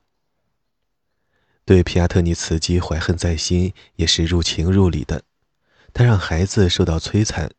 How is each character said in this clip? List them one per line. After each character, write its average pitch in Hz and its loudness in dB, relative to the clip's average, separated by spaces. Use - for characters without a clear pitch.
对 95 6
皮 - -2
亚 87 2
特 90 0
尼 85 0
茨 82 -4
基 90 -2
怀 80 -4
恨 90 -2
在 85 -2
心， 90 -2
也 82 -2
是 - 0
入 85 0
情 90 -2
入 95 4
理 73 -4
的。 80 -6
他 120 2
让 120 4
孩 85 0
子 95 2
受 - 0
到 82 0
摧 104 0
残， - -4